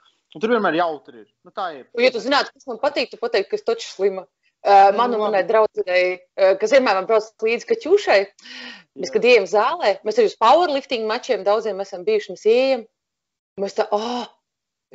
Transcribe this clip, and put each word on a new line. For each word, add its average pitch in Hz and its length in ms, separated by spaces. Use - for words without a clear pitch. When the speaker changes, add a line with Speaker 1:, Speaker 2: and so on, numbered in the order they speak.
Speaker 1:
Un 156 100
tur 226 100
vienmēr 196 240
jautri 147 460
ir. - 60
Nu, 175 160
tā 190 180
ir. 139 140
Speaker 2:
Un, - 160
ja 254 100
tu 233 80
zinātu, 254 320
kas - 160
man 226 140
patīk, 294 300
tu 202 40
pateiktu, 226 360
ka 214 40
es 214 80
taču 233 220
slima. 190 400
Ā, 196 260
man 233 240
un 214 60
Speaker 1:
Nu, - 20
Speaker 2:
manai 208 220
Speaker 1:
labi. 175 80
Speaker 2:
draudzenei, 190 560
ā, 190 240
kas 220 180
vienmēr 247 240
man 190 80
brauc 208 220
līdzi 226 300
Kaķušai, 311 500
mēs, 180 100
Speaker 1:
Jā. - 60
Speaker 2:
kad 214 120
ejam 240 220
zālē, 233 540
mēs 220 180
arī 220 80
uz - 80
powerlifting 269 720
mačiem 214 400
daudziem 208 340
esam 190 240
bijuši, 214 300
mēs - 120
ejam, 254 360
mēs 196 200
tā, 214 100
"Ā, 226 380